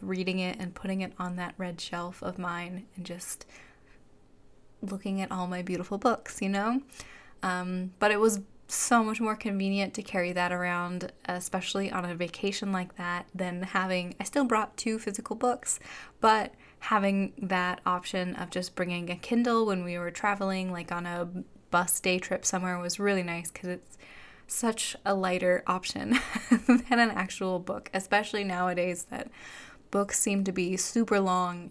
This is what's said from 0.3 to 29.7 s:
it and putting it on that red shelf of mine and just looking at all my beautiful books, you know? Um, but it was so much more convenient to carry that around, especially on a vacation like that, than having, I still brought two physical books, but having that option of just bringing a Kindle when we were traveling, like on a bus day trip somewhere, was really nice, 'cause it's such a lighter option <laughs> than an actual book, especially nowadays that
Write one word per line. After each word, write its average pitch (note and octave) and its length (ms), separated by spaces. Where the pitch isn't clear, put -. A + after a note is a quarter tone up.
it F#3 200
and F3+ 140
putting F#3+ 260
it F3+ 180
on F3+ 180
that F3 200
red F3 240
shelf F3 420
of F#3 160
mine F3 560
and F3 120
just - 400
looking G3 400
at F#3 100
all F#3 140
my F3+ 160
beautiful F3 340
books, - 460
you G3 80
know? A3 320
Um, F#3 560
but G#3 120
it G#3 100
was G#3+ 200
so - 360
much A3 160
more A3 160
convenient G3 580
to G#3 80
carry F3+ 300
that F3+ 200
around, F3+ 600
especially F#3 640
on F3+ 140
a F3 100
vacation G3 580
like F#3 240
that, F3 380
than F3+ 280
having, F#3 560
I F#3+ 60
still C#4+ 200
brought A3 320
two A3 220
physical A3 380
books, - 420
but A3 340
having G3 580
that F3+ 480
option F3+ 500
of F3 140
just F3+ 240
bringing F3 360
a F3 60
Kindle A#3 500
when F#3 180
we F3 140
were F3 120
traveling, F#3+ 640
like F3 200
on F3 140
a F3 220
bus F3+ 300
day F#3 180
trip F#3 260
somewhere, F3+ 340
was F3 200
really G3+ 240
nice, E3+ 280
'cause - 180
it's - 300
such - 580
a G3+ 100
lighter F3+ 520
option G3+ 520
<laughs> - 160
than A#3+ 320
an A#3 120
actual F#3 480
book, F#3 360
especially G3+ 500
nowadays F3+ 600
that - 260